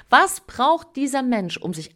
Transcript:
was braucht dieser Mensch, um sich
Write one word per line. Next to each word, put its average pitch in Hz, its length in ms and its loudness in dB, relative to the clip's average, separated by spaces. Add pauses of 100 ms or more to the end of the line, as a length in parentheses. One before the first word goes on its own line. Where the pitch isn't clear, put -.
was 339 320 4
braucht 311 540 -2
dieser 269 280 -2
Mensch, 208 340 -2
um - 160 -6
sich 160 220 -12